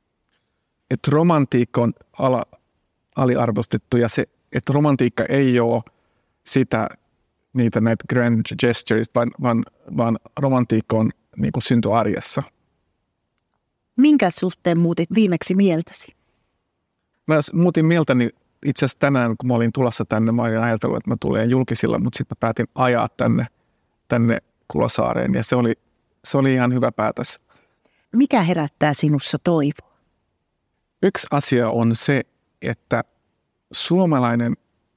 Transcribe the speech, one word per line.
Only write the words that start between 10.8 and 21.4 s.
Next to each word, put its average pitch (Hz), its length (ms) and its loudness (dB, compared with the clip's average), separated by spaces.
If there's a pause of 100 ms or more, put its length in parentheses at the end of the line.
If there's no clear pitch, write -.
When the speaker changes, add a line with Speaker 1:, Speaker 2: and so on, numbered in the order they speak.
Speaker 1:
on 110 120 2 (280)
niinku - 240 -2
synty 110 320 0
arjessa. 110 500 -2 (1500)
Speaker 2:
Minkä 262 340 4
suhteen 170 480 -2
muutit 170 360 0
viimeksi 185 400 2
mieltäsi? 175 600 0 (1120)
Speaker 1:
Mä 156 140 2
s-, - 120 -6
muutin 165 320 2
mieltäni 143 440 2 (360)
itse 131 200 -2
asiassa - 140 -4
tänään, 123 380 0
kun 127 100 -6
mä 123 60 2
olin 117 180 2
tulossa 120 340 -2
tänne. 113 260 0
Mä 117 100 0
olin 113 180 -2
ajatellut, 117 380 -2
että - 120 -8
mä 117 100 -2
tulen 113 300 0